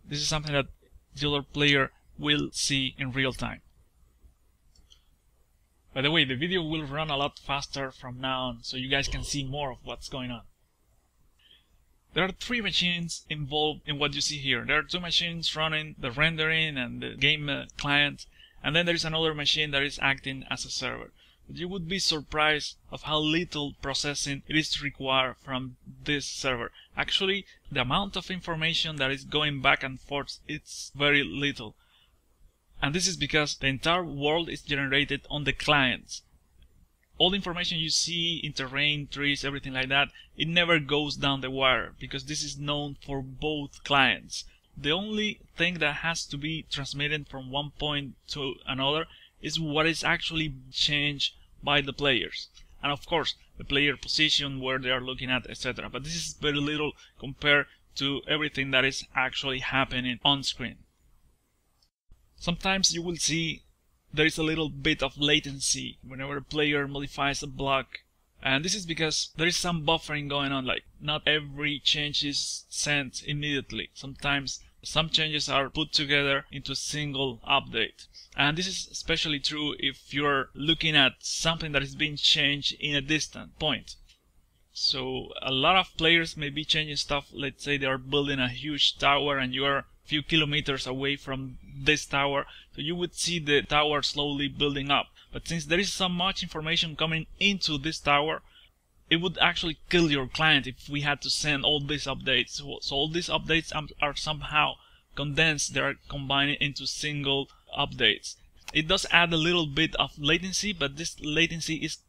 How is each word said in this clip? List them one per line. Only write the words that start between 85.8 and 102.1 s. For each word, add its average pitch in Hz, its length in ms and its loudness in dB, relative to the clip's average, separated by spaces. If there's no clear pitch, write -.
players 165 400 4
may 147 120 -4
be 147 160 -4
changing 156 340 0
stuff. 143 340 -2
Let's 139 320 -6
say 143 120 0
they 135 100 -2
are 131 120 2
building 139 400 0
a 127 100 2
huge 139 500 0
tower 139 400 4
and 127 140 0
you 131 120 0
are 139 140 4
a 135 60 -2
few 151 180 0
kilometers 147 640 0
away 139 300 -2
from 131 420 -8
this 143 300 2
tower. 139 400 2
So 139 40 -10
you 156 140 -2
would 175 220 -4
see 170 240 -2
the 143 220 4
tower 147 400 2
slowly 143 440 -2
building 139 420 -2
up. 135 200 4
But - 160 -10
since 165 160 -4
there 165 160 2
is 190 120 0
so 190 160 0
much 180 360 0
information 160 500 -2
coming 160 320 0
into 185 360 2
this 151 220 -4
tower, 147 440 2
it 160 60 8
would 170 240 0
actually 170 380 2
kill 170 240 6
your 131 160 0
client 151 400 4
if - 200 -12
we 143 120 -2
had 143 220 0
to - 80 -6
send 147 340 0
all 147 160 4
these 143 240 -2
updates. 127 460 0